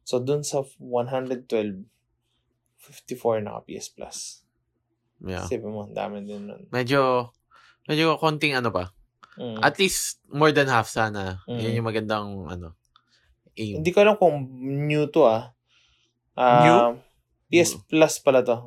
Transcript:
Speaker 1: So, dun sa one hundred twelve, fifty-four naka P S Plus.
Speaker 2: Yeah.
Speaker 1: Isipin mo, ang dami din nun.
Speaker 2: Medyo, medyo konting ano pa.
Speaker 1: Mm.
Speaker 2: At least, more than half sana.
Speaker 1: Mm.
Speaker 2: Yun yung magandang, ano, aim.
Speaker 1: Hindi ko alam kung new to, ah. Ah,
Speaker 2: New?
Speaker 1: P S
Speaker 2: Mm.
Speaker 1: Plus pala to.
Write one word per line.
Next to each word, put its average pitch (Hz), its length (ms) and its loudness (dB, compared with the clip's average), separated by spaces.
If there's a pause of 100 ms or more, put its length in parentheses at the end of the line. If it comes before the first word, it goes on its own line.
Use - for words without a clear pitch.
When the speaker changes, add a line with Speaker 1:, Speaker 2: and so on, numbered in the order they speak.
Speaker 1:
So, - 160 -2
dun 143 240 -2
sa 143 220 -4 (120)
one 123 320 -4
hundred 131 380 -6
twelve, 104 380 -4 (920)
fifty-four - 640 -6
naka 110 220 -10
P - 140 -14
S - 120 -14
Plus. - 280 -18 (1040)
Speaker 2:
Yeah. 92 240 -8
Speaker 1:
Isipin 110 260 -8
mo, 104 160 -10
ang 107 80 -16
dami 101 260 -8
din 101 240 -14
nun. 139 240 -18
Speaker 2:
Medyo, 127 640 0 (560)
medyo 156 320 0
konting 151 340 0
ano 123 160 0
pa. 92 240 -6 (420)
Speaker 1:
Mm. 117 260 -10
Speaker 2:
At 151 180 2
least, - 480 -2
more 151 240 2
than 139 180 2
half 117 180 2
sana. 101 600 -4
Speaker 1:
Mm. 120 140 -8
Speaker 2:
Yun 117 200 -2
yung 113 80 -2
magandang, 107 400 -4 (180)
ano, 85 300 -12 (800)
aim. 110 260 -6
Speaker 1:
Hindi 170 100 -2
ko 185 100 0
alam 208 140 6
kung 170 220 4 (480)
new 147 240 0
to, 151 160 4
ah. 113 300 2 (800)
Ah, 123 260 6
Speaker 2:
New? 120 400 6 (460)
Speaker 1:
P 160 120 2
S 165 160 2
Speaker 2:
Mm. - 120 -16
Speaker 1:
Plus 156 320 4
pala 131 240 4
to. 123 140 0 (100)